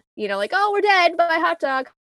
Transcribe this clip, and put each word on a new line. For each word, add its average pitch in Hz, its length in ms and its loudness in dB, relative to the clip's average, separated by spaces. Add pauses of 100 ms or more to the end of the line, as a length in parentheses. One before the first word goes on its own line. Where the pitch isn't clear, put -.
(160)
you 214 120 -6
know, 196 100 -4
like, 208 160 -4
"Oh, 403 200 0
we're 403 80 0
dead 359 360 2
by 339 220 0
hot 339 200 -2
dog. 269 300 -4 (200)